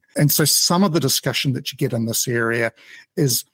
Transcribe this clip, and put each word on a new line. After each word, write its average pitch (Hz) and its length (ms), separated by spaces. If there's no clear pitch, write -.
And 147 160
so 160 120
some 175 380
of 196 100
the 160 80
discussion 131 520
that 139 180
you 135 80
get 131 140
in 113 140
this 113 200
area 117 460
is 135 380